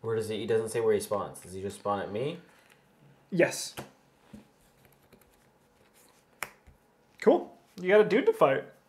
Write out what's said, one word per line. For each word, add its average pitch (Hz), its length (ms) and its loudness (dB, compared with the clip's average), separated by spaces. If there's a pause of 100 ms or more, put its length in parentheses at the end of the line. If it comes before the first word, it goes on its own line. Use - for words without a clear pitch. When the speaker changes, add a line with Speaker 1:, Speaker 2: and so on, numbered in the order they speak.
Speaker 1:
where 113 160 -4
does 107 120 -4
he, 107 100 -6
he 107 80 -6
doesn't 110 220 0
say 117 120 -4
where 110 140 4
he 98 60 0
spawns. 92 400 -6
Does 90 140 -20
he 95 80 -10
just 98 160 -8
spawn 101 220 -2
at 90 120 -8
me? 139 260 -6 (920)
Speaker 2:
Yes. - 440 -2 (3500)
Cool. - 320 2 (280)
You 180 80 -6
got 208 120 8
a 208 80 8
dude 240 180 2
to 440 60 2
fight. 139 320 2 (240)